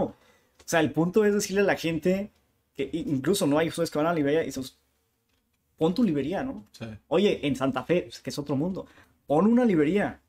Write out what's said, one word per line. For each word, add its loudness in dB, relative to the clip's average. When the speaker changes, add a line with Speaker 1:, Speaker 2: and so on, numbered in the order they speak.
Speaker 1:
O -6
sea, 0
el 2
punto 2
es 4
decirle 0
a 4
la 2
gente -2
que -6
i-, -6
incluso 0
no 2
hay 0
ustedes -4
que -6
van 0
a 2
la -2
librería 0
y -6
dices, -10
pon 2
tu 2
librería, 0
¿no? -8
Speaker 2:
Sí. -14
Speaker 1:
Oye, 2
en 0
Santa -2
Fe, 0
pues, -16
que -12
es -8
otro -4
mundo, -4
pon 4
una 6
librería 2